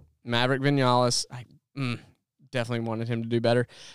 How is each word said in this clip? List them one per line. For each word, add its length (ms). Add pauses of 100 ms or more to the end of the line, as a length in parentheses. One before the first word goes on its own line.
(240)
Maverick 360
Vinales. 720
I, 140 (340)
mm, 220 (500)
definitely 380
wanted 180
him 160
to 60
do 120
better. 280 (260)